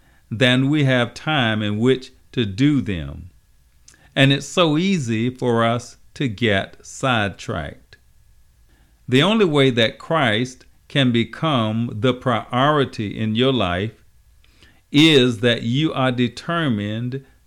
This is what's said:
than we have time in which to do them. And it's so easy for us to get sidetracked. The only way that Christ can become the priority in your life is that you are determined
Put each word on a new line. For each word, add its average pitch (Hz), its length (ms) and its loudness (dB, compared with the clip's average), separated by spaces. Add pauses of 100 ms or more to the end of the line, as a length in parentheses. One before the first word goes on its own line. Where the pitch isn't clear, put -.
(320)
than 127 380 2
we 151 160 2
have 123 280 0
time 117 480 -2
in 104 180 -2
which 127 340 0 (180)
to 120 140 -2
do 123 360 0
them. 80 480 -8 (840)
And 139 160 4
it's 147 140 -2
so 160 320 0
easy 127 540 0
for 120 320 0
us 117 340 -2 (160)
to 147 140 -4
get 104 580 -2
sidetracked. 104 1120 -6 (1120)
The 131 160 2
only 214 220 2
way 139 260 4
that 113 260 0
Christ 127 680 -2 (220)
can 131 240 0
become 117 800 -2
the 117 220 0
priority 123 1080 -2
in 110 140 -2
your 127 180 2
life 101 540 -2 (840)
is 139 480 4
that 117 240 0
you 135 300 0
are 131 180 0
determined 123 1120 -4 (220)